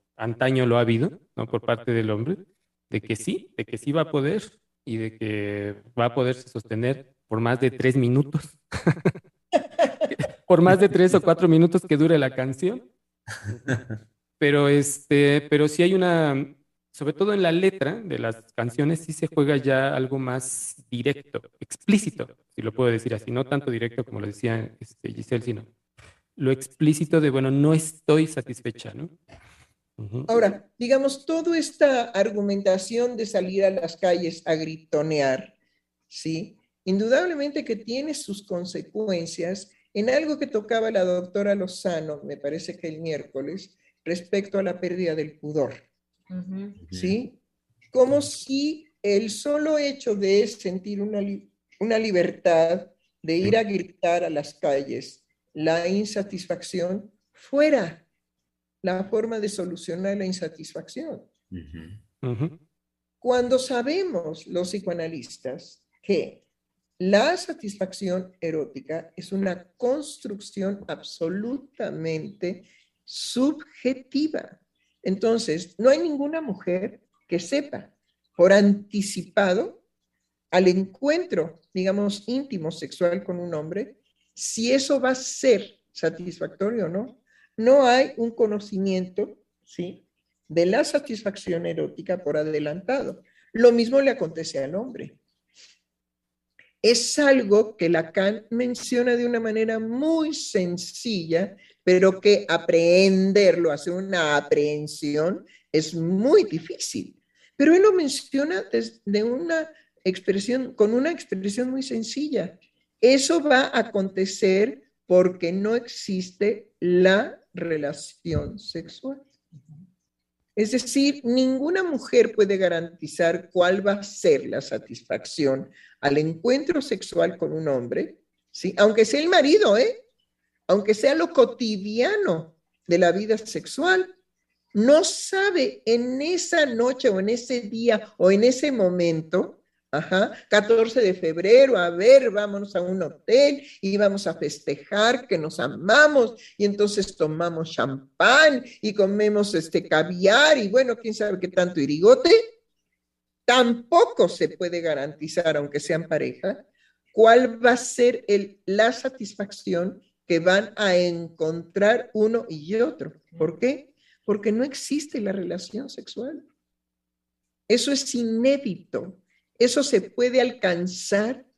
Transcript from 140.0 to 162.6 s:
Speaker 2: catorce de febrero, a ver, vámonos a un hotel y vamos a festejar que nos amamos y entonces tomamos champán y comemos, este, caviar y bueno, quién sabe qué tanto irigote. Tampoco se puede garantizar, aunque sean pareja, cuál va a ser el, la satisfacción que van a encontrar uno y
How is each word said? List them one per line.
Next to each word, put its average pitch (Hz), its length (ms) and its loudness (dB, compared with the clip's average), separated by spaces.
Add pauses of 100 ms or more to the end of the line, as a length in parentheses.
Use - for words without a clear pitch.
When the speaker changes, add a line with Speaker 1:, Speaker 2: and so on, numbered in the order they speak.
Speaker 2:
catorce 226 500 4
de 185 140 2
febrero, 196 640 6
a 175 100 2
ver, 233 420 6
vámonos 202 460 -4
a 175 60 -2
un 185 200 -4
hotel 277 600 2 (180)
y 196 160 -2
vamos 196 300 0
a 165 80 -4
festejar 202 920 -2
que 170 120 -2
nos 156 200 -8
amamos 226 760 4 (240)
y 202 80 2
entonces 202 500 0
tomamos 160 560 -4
champán 240 920 4 (200)
y 208 100 -2
comemos, 208 640 0
este, 165 340 -2
caviar 208 720 4
y 208 100 -2
bueno, 240 280 2
quién 226 180 -8
sabe 202 260 -4
qué 180 80 -6
tanto 180 320 0
irigote. 202 500 6 (1160)
Tampoco 240 800 4
se 165 220 -2
puede 175 320 -6
garantizar, 156 760 -4
aunque 143 240 -4
sean 165 260 -4
pareja, 147 600 -6 (460)
cuál 226 520 6
va 240 80 8
a 247 60 2
ser - 500 0
el, 202 380 -2
la 214 260 2
satisfacción 196 1120 -8 (240)
que 170 140 2
van 190 360 2
a 196 180 2
encontrar 170 1200 0
uno 226 380 0
y 160 240 -8